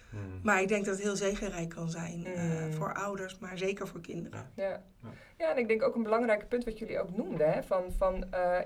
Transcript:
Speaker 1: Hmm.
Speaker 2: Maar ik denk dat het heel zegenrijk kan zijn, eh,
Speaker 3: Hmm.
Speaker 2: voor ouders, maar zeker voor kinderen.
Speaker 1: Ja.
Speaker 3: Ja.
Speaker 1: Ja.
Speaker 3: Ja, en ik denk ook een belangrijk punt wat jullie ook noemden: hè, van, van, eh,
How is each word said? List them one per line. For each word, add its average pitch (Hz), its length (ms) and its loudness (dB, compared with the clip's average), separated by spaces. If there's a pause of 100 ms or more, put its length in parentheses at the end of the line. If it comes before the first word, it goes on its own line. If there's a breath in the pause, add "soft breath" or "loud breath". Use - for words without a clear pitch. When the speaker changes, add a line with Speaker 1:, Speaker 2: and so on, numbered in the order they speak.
(100)
Speaker 1:
Hmm. 185 320 -8
Speaker 2:
Maar 202 200 4
ik 190 60 2
denk 202 160 2
dat 196 100 0
het 196 100 -4
heel 202 120 2
zegenrijk 196 520 -2
kan 165 220 -4
zijn, 170 360 -6
eh, 180 140 -4
Speaker 3:
Hmm. 160 320 0
Speaker 2:
voor 156 220 -2
ouders, 190 440 -4
maar 185 200 -8
zeker 190 300 0
voor - 120 -10
kinderen. 135 540 -8
Speaker 1:
Ja. 190 100 -2
Speaker 3:
Ja. - 180 -4 (200)
Speaker 1:
Ja. 117 60 -12 (300 loud breath)
Speaker 3:
Ja, 320 120 2
en 277 80 2
ik 233 100 4
denk 220 140 4
ook - 120 4
een 233 80 2
belangrijk 214 460 4
punt 240 160 0
wat 220 140 -6
jullie - 220 -2
ook 180 160 -6
noemden: 160 360 4
hè, 262 100 0
van, 185 300 0
van, 185 400 2
eh, 180 340 4